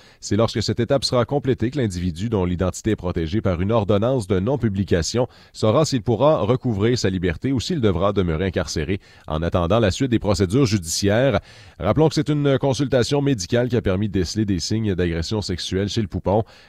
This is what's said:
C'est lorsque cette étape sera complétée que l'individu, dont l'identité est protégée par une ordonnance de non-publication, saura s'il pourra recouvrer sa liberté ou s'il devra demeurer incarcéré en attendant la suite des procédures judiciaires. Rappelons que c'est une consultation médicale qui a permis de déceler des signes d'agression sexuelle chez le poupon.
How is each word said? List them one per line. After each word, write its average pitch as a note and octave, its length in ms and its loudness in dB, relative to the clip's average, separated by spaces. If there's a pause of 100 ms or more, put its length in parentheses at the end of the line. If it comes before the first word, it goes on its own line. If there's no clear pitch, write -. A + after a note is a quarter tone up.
(220)
C'est - 160 -2
lorsque A2 260 0
cette - 160 -2
étape C3+ 240 0
sera A#2+ 220 0
complétée - 160 -2 (300)
que C#3+ 80 -6
l'individu, F2+ 500 -2
dont G2 160 0
l'identité F2+ 460 0
est G2+ 40 2
protégée F2 460 -2
par F2+ 200 0
une G2 100 0
ordonnance G#2+ 560 2
de F#2+ 120 2
non-publication, G#2 880 0 (260)
saura A2+ 320 2
s'il B2 180 -2
pourra B2 380 2
recouvrer A#2 540 0
sa G#2+ 140 0
liberté F#2 420 -2
ou C3 80 0
s'il E3+ 220 -2
devra G2+ 320 2
demeurer F2+ 320 0
incarcéré E2+ 540 -4 (280)
en D#2 140 -4
attendant F2 380 2
la G#2+ 100 4
suite C3 220 -2
des A2 80 4
procédures G2+ 480 2
judiciaires. G2+ 720 0 (400)
Rappelons A2+ 300 2
que - 40 -2
c'est - 160 -2
une C#3+ 300 2
consultation C#3 640 0
médicale A#2+ 460 0
qui A#2+ 60 0
a A2 60 2
permis G2 260 0
de F#2 60 -6
déceler F#2+ 320 0
des G2 140 0
signes G#2+ 340 -2
d'agression E2+ 480 -2
sexuelle F#2+ 480 -4
chez A2+ 140 -2
le G2 40 -4
poupon. G2 360 0 (260)